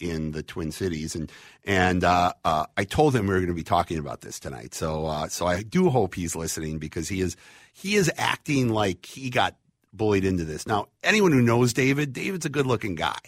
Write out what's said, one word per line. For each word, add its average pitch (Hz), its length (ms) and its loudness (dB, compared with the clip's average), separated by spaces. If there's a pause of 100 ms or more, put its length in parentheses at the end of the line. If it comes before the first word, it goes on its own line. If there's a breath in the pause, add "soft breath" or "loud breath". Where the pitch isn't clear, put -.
in 80 300 -4
the 78 120 -8
Twin 80 300 -8
Cities. 80 420 -4
And, 78 160 -6 (320 loud breath)
and, 92 400 2
uh, 87 300 4 (100)
uh, 78 220 2 (100)
I 101 80 0
told 151 320 2
him 104 120 2
we 98 80 2
were 92 40 4
gonna 87 140 -2
be 82 100 -6
talking 87 360 0
about 67 200 -8
this - 220 -14
tonight. 64 320 -14
So, 80 320 -4
uh, 78 240 -4
so - 180 -4
I 87 160 0
do 170 260 2
hope 117 260 2
he's 85 200 -6
listening 80 440 -6
because 78 280 -8
he 95 140 -2
is, 90 160 -2 (340 soft breath)
he 202 240 -4
is 175 220 4
acting 127 520 0
like 104 360 0
he 131 240 -10
got 110 260 0 (380)
bullied 101 320 2
into 92 180 2
this. 78 240 -8
Now, 107 200 0 (140)
anyone 190 300 4
who 131 100 6
knows 120 300 4
David, 139 400 0
David's 175 340 -6
a 156 40 -2
good-looking 127 460 -2
guy. 80 200 -2 (120)